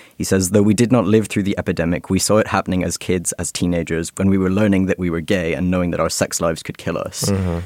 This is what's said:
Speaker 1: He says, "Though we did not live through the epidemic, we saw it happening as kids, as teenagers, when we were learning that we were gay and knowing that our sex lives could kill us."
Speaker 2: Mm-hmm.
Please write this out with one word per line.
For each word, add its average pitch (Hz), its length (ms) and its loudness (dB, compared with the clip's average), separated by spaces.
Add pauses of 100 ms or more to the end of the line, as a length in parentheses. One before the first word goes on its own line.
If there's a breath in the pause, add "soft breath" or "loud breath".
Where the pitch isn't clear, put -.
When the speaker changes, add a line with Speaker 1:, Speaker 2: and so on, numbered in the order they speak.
(180 loud breath)
Speaker 1:
He - 80 -4
says, 95 240 2
"Though 104 120 4
we 107 120 4
did 113 180 2
not 120 140 4
live 104 220 4
through 104 160 -2
the 98 140 -2
epidemic, 85 520 -2
we 95 100 2
saw 104 200 2
it 110 80 0
happening 95 360 0
as 87 140 -4
kids, 90 420 -2
as 87 140 -6
teenagers, 85 640 -2
when 98 120 2
we 98 80 4
were 92 120 2
learning 95 380 2
that 90 120 -2
we 90 100 -2
were 85 120 -2
gay 85 320 -2
and 90 180 0
knowing 90 200 0
that 82 100 -2
our 82 80 0
sex - 320 -4
lives 82 200 -2
could - 160 -10
kill - 200 -4
us." - 260 -8
Speaker 2:
Mm-hmm. 92 420 0